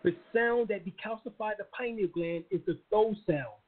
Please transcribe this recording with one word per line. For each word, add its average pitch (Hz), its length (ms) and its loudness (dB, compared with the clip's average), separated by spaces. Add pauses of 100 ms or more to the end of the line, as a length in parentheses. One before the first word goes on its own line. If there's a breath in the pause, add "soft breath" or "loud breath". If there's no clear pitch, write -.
The 175 120 4 (200)
sound 233 320 4
that 196 160 -2
decalcified 214 720 -6
the 208 80 -10 (120)
pineal 226 320 -2
gland 170 400 -2
is 175 160 0
the 160 120 0 (120)
THO 214 240 4 (120)
sound. 143 420 -2